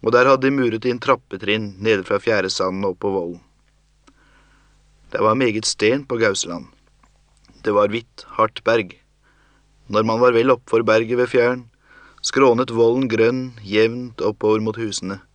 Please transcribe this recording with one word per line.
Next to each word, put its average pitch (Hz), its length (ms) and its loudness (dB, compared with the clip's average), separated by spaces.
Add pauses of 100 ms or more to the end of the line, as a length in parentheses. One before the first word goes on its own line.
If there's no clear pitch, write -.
og 113 100 0
der 123 140 4
hadde 135 240 4
de 139 80 -2
muret 113 260 -2
inn 123 140 -2
trappetrinn 104 800 -4
nede 104 260 0
fra 101 140 -2
fjæresanden 95 720 -2
opp 90 160 -8
på 98 80 -2
vollen. 87 280 -8 (1700)
Det - 100 -2
var 110 120 4
meget 113 300 -2
sten 127 400 0
på 127 120 -6
Gausland. 98 500 -2 (1000)
Det 107 80 -2
var 104 160 2
hvitt, 113 360 -8 (120)
hardt - 280 -2
berg. 110 260 0 (1000)
Når 107 140 0
man 113 180 0
var 123 140 4
vel 117 160 4
oppfor 117 320 0
berget 113 340 2
ved 123 140 0
fjæren, 123 320 2 (640)
skrånet 123 480 2
vollen 117 340 2
grønn, 120 540 0
jevnt 113 580 -2
oppover 107 400 0
mot 110 160 -4
husene. 98 440 -8 (140)